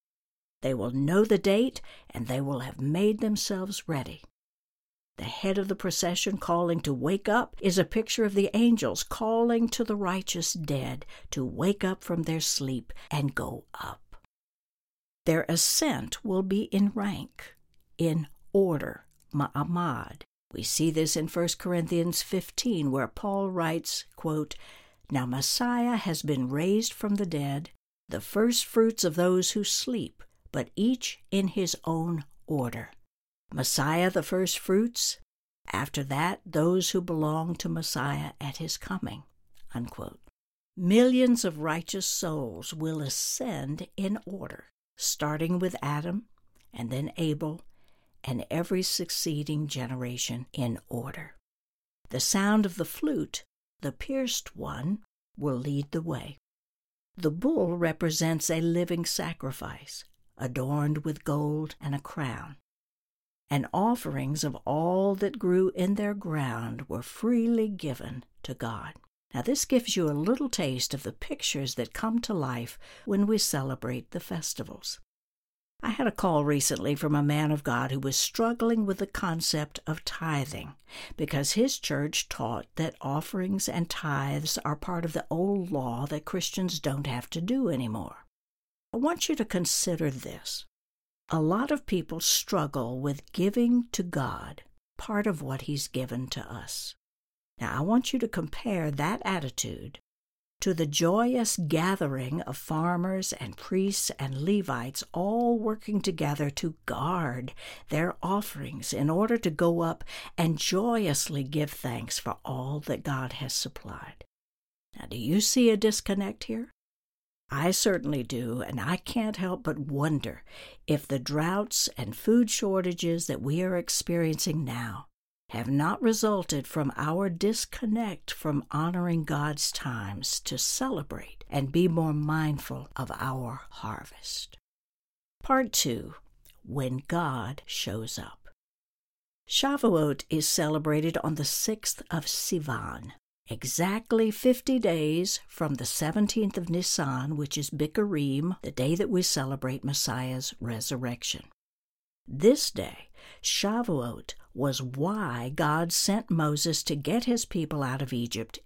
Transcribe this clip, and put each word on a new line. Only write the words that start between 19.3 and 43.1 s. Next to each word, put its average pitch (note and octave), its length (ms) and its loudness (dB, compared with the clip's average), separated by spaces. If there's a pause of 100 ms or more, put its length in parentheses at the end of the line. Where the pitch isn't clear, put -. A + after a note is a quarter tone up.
ma'amad. D3+ 880 -2 (320)
We - 100 -8
see D#3 280 2
this D#3+ 260 2
in D#3+ 100 0
First E3+ 320 0
Corinthians E3+ 640 0
fifteen, F3+ 680 0
where C3+ 180 2
Paul G3 440 -2
writes, E3 540 -2 (100)
quote, D3+ 400 -2 (560)
"Now B2+ 140 2
Messiah A#3+ 720 0
has F3 240 -2
been C3 260 0
raised F#3 460 2
from G3+ 220 0
the G3+ 100 0
dead, C#3+ 460 -2 (360)
the - 140 -4
first A#3 440 2
fruits A3+ 380 4
of E3 120 2
those F3+ 360 4
who G#3 140 0
sleep, - 580 -2 (300)
but - 220 -2
each B3 460 0 (100)
in G3 180 2
his F3+ 340 0
own E3 400 0 (220)
order. A#2+ 460 -2 (640)
Messiah D#3+ 560 2
the F#3 140 2
first F#3 340 0
fruits, - 600 2 (540)
after C#3+ 320 -2
that D3+ 400 0
those F3 460 4
who F#3 100 2
belong D#3+ 540 0
to - 120 -6
Messiah D3 720 -2
at C#3+ 180 -6
his D#3+ 200 -6
coming," - 460 -6 (500)
unquote. - 480 -8 (560)
Millions A#3+ 640 8
of D#3+ 160 -2
righteous E3 460 -2
souls C3 680 -4
will D#3+ 280 -2
ascend D3 960 -4